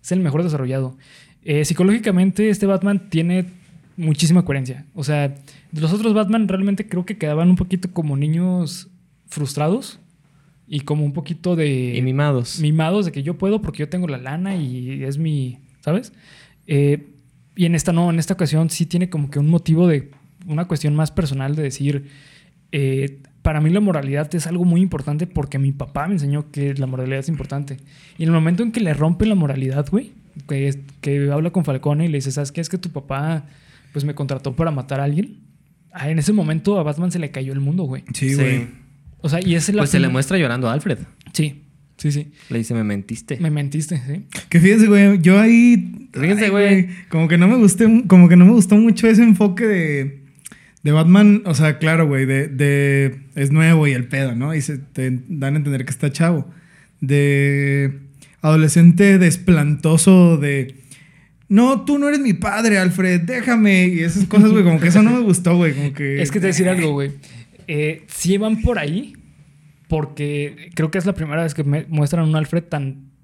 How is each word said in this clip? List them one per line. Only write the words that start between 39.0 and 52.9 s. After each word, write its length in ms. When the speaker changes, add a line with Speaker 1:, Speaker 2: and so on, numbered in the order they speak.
Speaker 1:
O 80
sea, 160
y 100
ese 180
Speaker 2:
Pues 180
se 80
le 40
Speaker 1:
lapso 100
Speaker 2:
muestra 240
llorando 320
a 40
Alfred. 240
Speaker 1:
Sí, 300
sí, 140
sí. 200
Speaker 2:
Le 80
dice, 160
"Me 100
mentiste". 560
Speaker 1:
"Me 120
mentiste", 560
sí. 180
Speaker 3:
Que 100
fíjense, 280
güey, 340
yo 180
ahí, 760
Speaker 2:
Fíjense, 320
Speaker 3:
ay, 40
Speaker 2:
güey. 360
Speaker 3:
güey, 100
como 180
que 100
no 100
me 100
gusté, 280
como 220
que 80
no 80
me 80
gustó 240
mucho 300
ese 160
enfoque 440
de, 560
de 100
Batman. 540
O 80
sea, 240
claro, 300
güey, 180
de, 220
de, 720